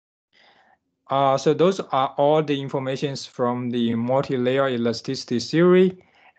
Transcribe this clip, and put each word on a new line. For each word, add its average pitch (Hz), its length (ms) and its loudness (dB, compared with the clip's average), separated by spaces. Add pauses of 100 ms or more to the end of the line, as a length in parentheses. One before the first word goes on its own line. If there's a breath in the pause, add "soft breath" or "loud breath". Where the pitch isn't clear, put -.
(1120 soft breath)
Uh, 135 260 2
so 156 180 2
those 185 260 2
are 135 380 -2
all 147 220 4
the 143 200 -2
informations 135 680 -6
from 123 440 -4
the 117 260 0
multi-layer 131 720 0
elasticity 120 720 -4
theory. 180 640 4 (340 loud breath)